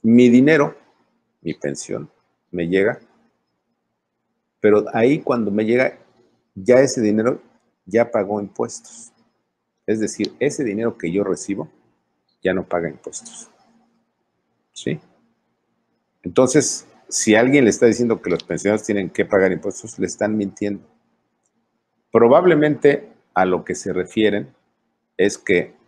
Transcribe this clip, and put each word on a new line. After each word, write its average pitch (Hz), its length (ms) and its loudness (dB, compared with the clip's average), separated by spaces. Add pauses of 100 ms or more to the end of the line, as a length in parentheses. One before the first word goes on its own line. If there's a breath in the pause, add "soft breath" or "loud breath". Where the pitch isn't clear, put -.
Mi 120 260 6
dinero, 143 460 4 (640)
mi 78 140 -8
pensión, - 560 -10 (400)
me 87 160 -6
llega, 95 320 0 (1600)
pero 107 340 4
ahí 131 260 2
cuando 117 300 -4
me 107 160 -2
llega, 123 320 -2 (560)
ya 123 280 4
ese 135 200 0
dinero 110 400 0 (440)
ya 113 260 0
pagó 104 280 -4
impuestos. - 720 -12 (760)
Es 110 140 -4
decir, 104 400 -6
ese 143 240 -4
dinero 110 340 -6
que 82 140 -8
yo 98 120 -2
recibo 95 460 -6 (760)
ya 92 100 -2
no 92 140 -6
paga 85 220 -6
impuestos. - 600 -18 (1200)
¿Sí? - 260 -8 (1200)
Entonces, 127 640 0 (220)
si - 280 0
alguien 131 280 4
le 107 60 4
está 104 160 0
diciendo 113 360 0
que 98 80 -8
los 85 140 -4
pensionados 101 420 -4
tienen 101 240 -4
que - 160 -4
pagar 95 260 2
impuestos, 95 460 -10
le 98 80 -4
están 107 320 -4
mintiendo. 101 460 -6 (1300)
Probablemente 147 1000 4 (240)
a 92 120 2
lo 90 180 -2
que 90 120 -8
se 92 180 -8
refieren 101 600 -2 (640)
es 196 200 0
que - 360 -2 (140)